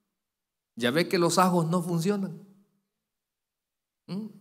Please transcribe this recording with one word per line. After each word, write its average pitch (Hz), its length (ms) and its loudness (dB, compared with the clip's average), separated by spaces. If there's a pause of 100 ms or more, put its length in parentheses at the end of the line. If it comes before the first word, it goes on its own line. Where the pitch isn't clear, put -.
(760)
Ya 120 160 0
ve 175 160 0
que 185 100 0
los 170 200 2
ajos 180 280 4
no 170 160 0
funcionan. 175 580 -4 (1700)
¿Mm? 208 200 -8 (140)